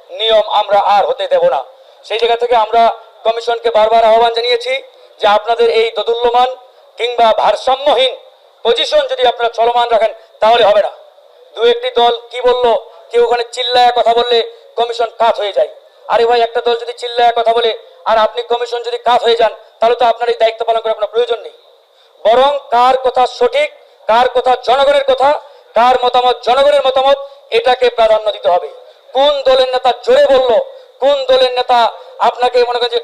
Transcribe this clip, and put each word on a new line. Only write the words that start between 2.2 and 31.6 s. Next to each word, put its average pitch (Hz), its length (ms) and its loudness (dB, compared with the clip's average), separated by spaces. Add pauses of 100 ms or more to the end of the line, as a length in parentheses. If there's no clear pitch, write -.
জায়গা 233 200 0
থেকে 240 120 0 (100)
আমরা 226 180 0 (420)
কমিশনকে 233 540 -4
বারবার 220 320 2
আহ্বান 233 280 4
জানিয়েছি 240 340 -2 (480)
যে 214 60 0 (100)
আপনাদের 226 320 0 (120)
এই 226 60 2 (100)
দোদুল্যমান 233 540 0 (480)
কিংবা 226 280 0 (160)
ভারসাম্যহীন 262 680 0 (520)
পজিশন 277 380 0 (100)
যদি 254 180 -6
আপনারা 233 280 -2
চলমান 240 360 0
রাখেন, 208 180 0 (300)
তাহলে 226 260 4
হবে - 180 4
না। - 60 -10 (600)
দু - 80 -8 (100)
একটি 240 160 -4 (120)
দল 240 140 2 (160)
কি 247 80 -12 (100)
বলল, 247 180 0 (440)
কেউ 240 160 2
ওখানে 233 180 -2 (100)
চিল্লায়া 247 440 2
কথা 226 200 2
বললে 240 200 0 (400)
কমিশন 233 300 -4 (120)
কাত 226 220 2
হয়ে 196 160 -6
যায়। 156 120 0 (420)
আরে 233 180 2
ভাই, 240 160 2
একটা 240 200 -4
দল 240 160 0
যদি 240 180 -10
চিল্লায়া 240 380 0
কথা 226 200 2
বলে 233 120 -2 (400)
আর 220 60 2 (100)
আপনি 240 140 -6 (100)
কমিশন 240 380 -4
যদি 240 100 -6 (100)
কাত 240 180 2
হয়ে 233 140 0
যান, 220 120 0 (260)
তাহলে 233 220 0
তো 254 120 0
আপনার 233 200 -6
এই 233 100 -6
দায়িত্ব 226 260 -2
পালন 226 140 0
করার 220 160 -4
কোনো 208 140 -6
প্রয়োজন 226 340 -2
নেই। - 100 -20 (680)
বরং 254 260 2 (240)
কার 254 200 4 (100)
কথা 254 180 0 (160)
সঠিক, 247 300 0 (420)
কার 240 160 4 (100)
কথা 247 160 2 (160)
জনগণের 277 420 2
কথা, 262 200 2 (480)
কার 247 160 4 (100)
মতামত 247 320 0 (100)
জনগণের 277 400 2
মতামত, 269 320 2 (400)
এটাকে 247 280 0 (100)
প্রাধান্য 220 300 2 (100)
দিতে 196 180 -4
হবে। 165 160 -4 (460)
কোন 285 160 2 (160)
দলের 262 260 2
নেতা 254 160 0 (160)
জোরে 277 260 4
বলল, 254 180 2 (520)
কোন 277 140 2 (140)
দলের 262 280 2
নেতা 247 200 0 (500)